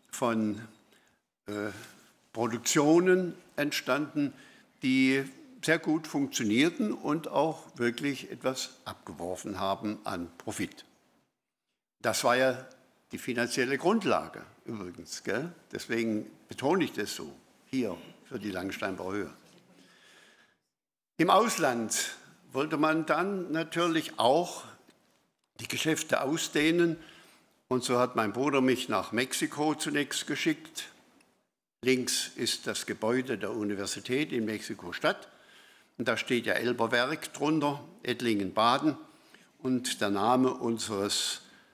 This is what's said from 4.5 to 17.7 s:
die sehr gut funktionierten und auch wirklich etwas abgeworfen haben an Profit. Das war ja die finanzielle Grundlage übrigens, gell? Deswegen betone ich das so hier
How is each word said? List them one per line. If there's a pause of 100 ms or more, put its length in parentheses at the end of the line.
die (380)
sehr
gut
funktionierten
und
auch (100)
wirklich
etwas
abgeworfen
haben
an
Profit. (1160)
Das
war
ja (460)
die
finanzielle
Grundlage (220)
übrigens,
gell? (200)
Deswegen (180)
betone
ich
das
so (360)
hier (260)